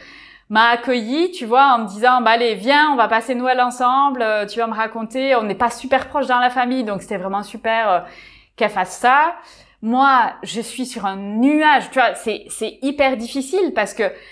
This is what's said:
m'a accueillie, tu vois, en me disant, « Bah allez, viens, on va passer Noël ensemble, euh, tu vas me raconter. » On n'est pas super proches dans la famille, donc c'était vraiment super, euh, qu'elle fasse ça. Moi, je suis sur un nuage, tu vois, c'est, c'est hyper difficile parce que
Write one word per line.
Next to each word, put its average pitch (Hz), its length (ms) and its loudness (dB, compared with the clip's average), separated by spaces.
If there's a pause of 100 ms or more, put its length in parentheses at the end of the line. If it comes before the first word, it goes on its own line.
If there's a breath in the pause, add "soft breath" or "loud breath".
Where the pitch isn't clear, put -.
(500 loud breath)
m'a 226 220 4
accueillie, 247 600 -2
tu 262 140 -10
vois, 254 300 6
en - 20 2
me 220 100 -4
disant, « 240 340 2
Bah 220 100 4
allez, 233 240 2
viens, 285 360 2
on 269 60 2
va 226 100 4
passer 233 280 -2
Noël 254 260 0
ensemble, 254 600 0
euh, 214 240 0
tu 208 140 -8
vas 226 80 0
me 220 60 -6
raconter. » 226 640 -2
On 226 60 0
n'est 196 120 -4
pas 240 140 0
super 254 400 -2
proches 269 180 -2
dans 247 120 2
la 247 100 2
famille, 247 340 -2
donc 202 180 -6
c'était 202 140 -8
vraiment 196 260 -4
super, 220 480 -2
euh, 180 100 2 (580 loud breath)
qu'elle 208 120 0
fasse 185 280 -4
ça. 294 360 2 (480 loud breath)
Moi, 247 520 2 (100)
je 180 160 -8
suis 240 260 -8
sur 208 200 -8
un 190 100 -4
nuage, 247 760 2
tu 262 80 0
vois, 226 160 2
c'est, - 340 -6
c'est - 320 -8
hyper 269 340 0
difficile 269 580 -4
parce 208 200 -2
que 196 180 -2 (200 loud breath)